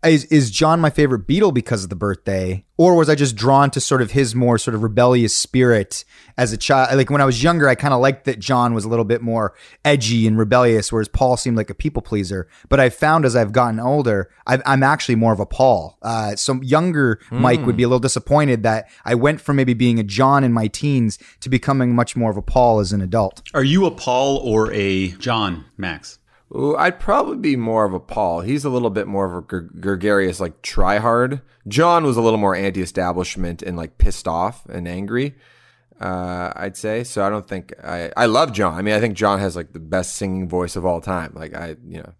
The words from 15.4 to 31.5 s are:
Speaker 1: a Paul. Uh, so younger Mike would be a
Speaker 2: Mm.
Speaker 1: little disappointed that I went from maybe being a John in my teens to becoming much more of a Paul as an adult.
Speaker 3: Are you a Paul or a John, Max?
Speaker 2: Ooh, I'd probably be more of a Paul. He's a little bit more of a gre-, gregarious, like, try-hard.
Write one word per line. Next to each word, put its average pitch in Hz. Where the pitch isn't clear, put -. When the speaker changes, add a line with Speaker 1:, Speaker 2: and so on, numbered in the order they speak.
Speaker 1:
a 98
Paul. 104
Uh, 110
so 131
younger 143
Mike 123
would 120
be 117
a -
Speaker 2:
Mm. 117
Speaker 1:
little 127
disappointed 131
that 110
I 123
went 143
from 143
maybe 127
being 120
a 110
John 131
in 120
my 110
teens 127
to -
becoming 127
much 120
more 113
of 98
a 104
Paul 120
as 98
an 101
adult. 95
Speaker 3:
Are 135
you 180
a 165
Paul 135
or 110
a 98
John, 95
Max? 87
Speaker 2:
Ooh, 147
I'd 175
probably 269
be 143
more 113
of 95
a 92
Paul. 87
He's 139
a 143
little 123
bit 98
more 98
of 87
a 87
gre-, 87
gregarious, 95
like, 87
try-hard. 117